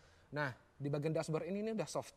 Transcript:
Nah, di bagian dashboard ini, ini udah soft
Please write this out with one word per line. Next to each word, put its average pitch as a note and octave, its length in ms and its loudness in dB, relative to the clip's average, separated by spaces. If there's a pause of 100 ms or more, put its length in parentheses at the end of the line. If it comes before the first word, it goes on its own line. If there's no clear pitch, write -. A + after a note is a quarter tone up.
(320)
Nah, C#3 220 0 (240)
di C#3+ 160 0
bagian D3 160 2
dashboard D#3+ 400 2
ini, G3+ 160 0
ini A3 80 0
udah F3 160 -2
soft - 280 -4